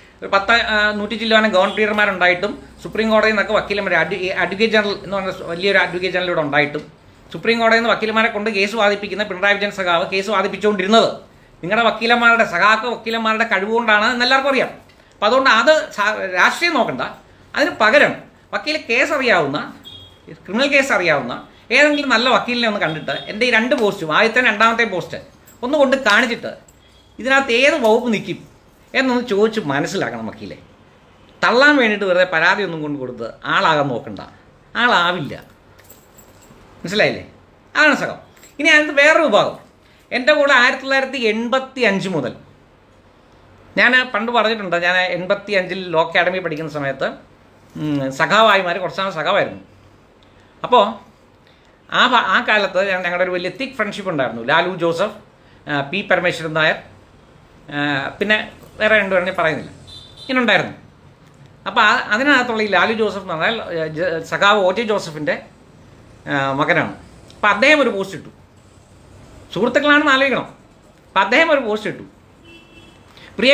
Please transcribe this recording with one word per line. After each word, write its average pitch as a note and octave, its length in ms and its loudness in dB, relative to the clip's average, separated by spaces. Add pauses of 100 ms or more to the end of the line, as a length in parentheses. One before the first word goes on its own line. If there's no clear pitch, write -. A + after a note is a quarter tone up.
(220)
ഒരു F#3+ 60 -10
പത്ത്, G#3+ 240 2
ആ, G#3+ 400 2
നൂറ്റി G#3 220 -6
ചില്ലുവാനും A3 360 2
ഗവൺമെന്റ് G3 280 2
ലീഡർമാരുണ്ടായിട്ടും G3+ 840 0 (200)
സുപ്രീം G#3 280 -2
കോടതിയിൽ A3 220 4
നിന്നൊക്കെ G3+ 200 -2
വക്കീലന്മാർ G3 420 0
അഡ്വ-, E3+ 240 0
ഈ F#3 80 -4
അഡ്വക്കേറ്റ് F#3+ 460 -2
ജനറൽ G3+ 320 0
എന്ന് F#3+ 120 -6
പറഞ്ഞ F#3 240 -6
വലിയൊരു F#3 380 -2
അഡ്വക്കേറ്റ് F3+ 360 -2
ജനറൽ F3+ 120 -2
ഇവിടെ E3+ 140 -2
ഉണ്ടായിട്ടും D3 520 -2 (400)
സുപ്രീം A3 260 -2
കോടതിയിൽ A3+ 220 2
നിന്ന് A3+ 140 0
വക്കീലന്മാരെ A3 340 0
കൊണ്ട് G#3 220 -6
കേസ് G#3 260 -2
വാദിപ്പിക്കുന്ന G3+ 480 0
പിണറായി G3 300 0
വിജയൻ G3+ 160 -4
സഖാവ് F3+ 400 -2
കേസ് F#3+ 200 -2
വാദിപ്പിച്ചുകൊണ്ടിരുന്നത് G3 840 2 (500)
നിങ്ങളുടെ A3 240 0
വക്കീലന്മാരുടെ, A#3 580 2
സഖാക്ക G#3+ 420 2
വക്കീലന്മാരുടെ A3+ 580 -2
കഴിവുകൊണ്ടാണ് A3 680 0
എന്ന് A#3+ 120 -2
എല്ലാവർക്കും C4+ 260 2
അറിയാം. B3 180 0 (440)
അപ്പം - 140 -2
അതുകൊണ്ട് C4 240 4
അത് C#4+ 420 4
സാ-, G#3 260 -2 (160)
രാഷ്ട്രീയം B3 400 2
നോക്കണ്ട. D#3+ 260 -2 (560)
അതിന് D4+ 140 0 (100)
പകരം A3 360 4 (380)
വക്കീൽ D4+ 360 -6
കേസ് C#4+ 220 0
അറിയാവുന്ന, F3 600 0 (580)
ക്രിമിനൽ A#3 340 -4
കേസ് C4+ 260 2
അറിയാവുന്ന D3 560 0 (220)
ഏതെങ്കിലും C#4+ 380 2
നല്ല A#3+ 200 2
വക്കീലിനെ A#3 400 0
ഒന്ന് G3+ 120 -2
കണ്ടിട്ട് D#3 300 -4
എൻ്റെ G3+ 360 -4
ഈ B3 40 0
രണ്ട് A#3 240 2
പോസ്റ്റും, G3 420 0
ആദ്യത്തെ A3+ 240 2
രണ്ടാമത്തെ A3+ 440 2
പോസ്റ്റ് F3+ 320 -6 (460)
ഒന്ന് C#4 160 -2
കൊണ്ട് C4+ 180 4
കാണിച്ചിട്ട് A3+ 600 0 (640)
ഇതിനകത്ത് C4 340 0
ഏത് C#4 220 4
വകുപ്പ് A#3 380 2
നിൽക്കും - 360 -6 (460)
എന്നൊന്ന് B3 340 0
ചോദിച്ച് G#3+ 320 0
മനസ്സിലാക്കണം C#3 640 -4
വക്കീലെ. F#2+ 320 -14 (880)
തള്ളാൻ C4+ 320 6
വേണ്ടിയിട്ട് G#3+ 280 2
വെറുതെ F3+ 280 2
പരാതി F3+ 300 2
ഒന്നും E3 200 -6
കൊണ്ട് D3 160 -6
കൊടുത്ത് A#2 320 -10 (140)
ആളാകാൻ D3+ 440 0
നോക്കണ്ട, A2+ 320 -8 (560)
ആളാവില്ല. F3+ 580 0 (1400)
മനസ്സിലായില്ലേ? D#3+ 480 -2 (500)
അതാണ് C#4+ 200 4
സഖം. B2+ 220 -6 (400)
ഇനി D#4 100 0
അതിനകത്ത് D4+ 260 2
വേറൊരു D#4 280 4
വിഭാഗം, G3 460 2 (460)
എൻ്റെ B3+ 260 2
കൂടെ C#4+ 220 4
ആയിരത്തി C4 240 2
തൊള്ളായിരത്തി C4+ 360 -2 (100)
എൺപത്തി A#3+ 580 -4
അഞ്ച് F#3+ 200 -2
മുതൽ, C3 240 -4 (1400)
ഞാൻ A#3 160 4 (200)
പണ്ട് A3+ 240 -4
പറഞ്ഞിട്ടുണ്ട്, G#3+ 400 0 (100)
ഞാൻ F3+ 100 2 (200)
എൺപത്തി G3 440 -4
അഞ്ചിൽ F3+ 200 -6 (120)
ലോ D#3+ 120 2
അക്കാഡമി F3+ 400 0
പഠിക്കുന്ന D#3 340 -8
സമയത്ത്, C#3+ 300 -4 (680)
ഉം, D3+ 220 -2 (220)
സഖാവായിമാര് F#3+ 640 2
കുറച്ച് F3 200 -6
നാൾ F#3+ 160 -6
സഖാവായിരുന്നു. D3 440 -2 (1000)
അപ്പോ A#3+ 180 4 (1080)
ആ F#3 140 0 (100)
ഭ-, A3 220 2
ആ A3 40 4 (100)
കാലത്ത് F#3+ 400 0
ഞ-, F#3 160 -2
ഞങ്ങളുടെ F3 220 -2
ഒരു F3+ 100 -4
വലിയ F3+ 220 -4
തിക്ക് C4+ 200 -8
ഫ്രണ്ട്ഷിപ്പ് G3+ 340 -6
ഉണ്ടായിരുന്നു. A#2 380 -4
ലാലു F3 220 2 (100)
ജോസഫ്, E3+ 340 -2 (500)
ആ, D3 80 -6 (160)
പി F#3+ 100 -4 (100)
പരമേശ്വരൻ E3 480 -2
നായർ, D#3 200 2 (920)
ആ, D3 100 -10 (400)
പിന്നെ G#3+ 200 0 (420)
വേറെ G#3+ 200 2
രണ്ടുപേരും F#3 280 0
ഞാൻ F3+ 120 -4
പറയുന്നില്ല, D3+ 320 -2 (500)
ഇങ്ങനെ C4 200 -2
ഉണ്ടായിരുന്നു. E3 320 0 (920)
അപ്പൊ G3+ 120 0
ആ, A3 120 4 (220)
അതിനകത്തുള്ള A#3+ 520 2
ഈ - 100 -2
ലാലു G3+ 240 2
ജോസഫ് G3 260 -4
എന്ന് F3 80 -6
പറഞ്ഞാൽ, F#3+ 220 -2 (220)
ഏ, D#3+ 180 -4
ജ-, E3+ 140 -2 (220)
സഖാവ് G3+ 360 4
ഒ - 80 2
ജെ A#3 140 -2
ജോസഫിൻ്റെ, D#3+ 460 -4 (960)
ആ, D3 40 -2 (260)
മകനാണ്. D3+ 340 0 (420)
അപ്പൊ - 180 0
അദ്ദേഹം C#4+ 300 4
ഒരു A#3 120 0
പോസ്റ്റ് F#3+ 240 -6
ഇട്ടു. - 100 -20 (1200)
സുഹൃത്തുക്കളാണെന്ന് C#4+ 600 2
ആലോചിക്കണം. C4+ 340 0 (600)
അപ്പൊ F#3+ 160 -2
അദ്ദേഹം D4+ 300 2
ഒരു C4+ 120 0
പോസ്റ്റ് G#3 260 -4
ഇട്ടു. D3 120 -14 (1300)
"പ്രിയ B3+ 180 4